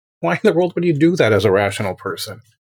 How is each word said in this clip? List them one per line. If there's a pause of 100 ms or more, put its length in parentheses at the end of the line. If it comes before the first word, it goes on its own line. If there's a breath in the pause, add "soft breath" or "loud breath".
(200)
Why
in
the
world
would
you
do
that
as
a
rational
person? (240)